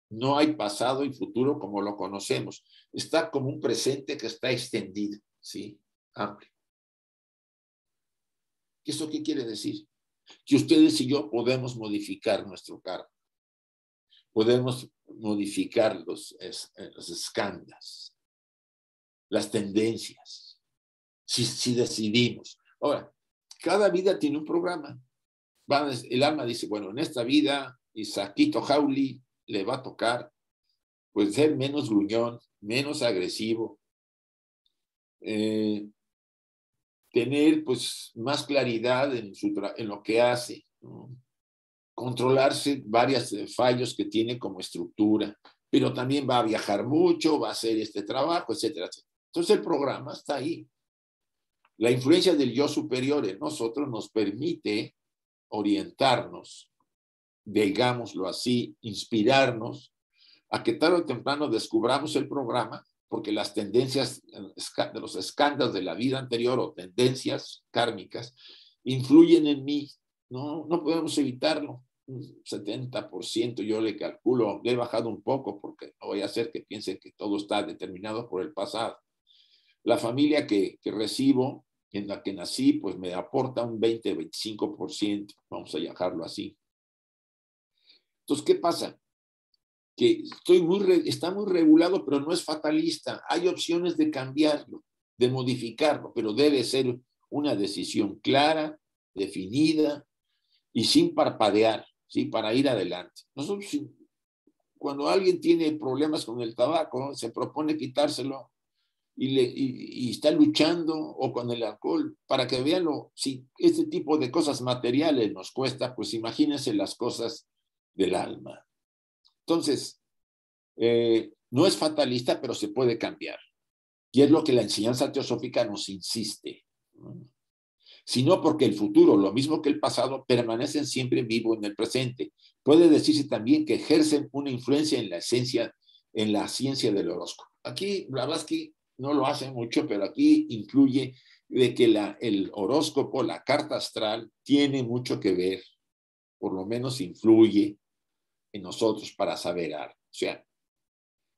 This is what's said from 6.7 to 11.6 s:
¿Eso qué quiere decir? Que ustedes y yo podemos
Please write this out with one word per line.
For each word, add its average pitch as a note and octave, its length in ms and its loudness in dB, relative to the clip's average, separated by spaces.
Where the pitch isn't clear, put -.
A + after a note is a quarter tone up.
¿Eso D#3 240 -6
qué D#3 140 -6
quiere C3 220 -4
decir? A2 420 -8
Que C#3+ 120 6
ustedes D#3 440 6
y B2+ 60 -2
yo C#3+ 220 0
podemos B2+ 480 0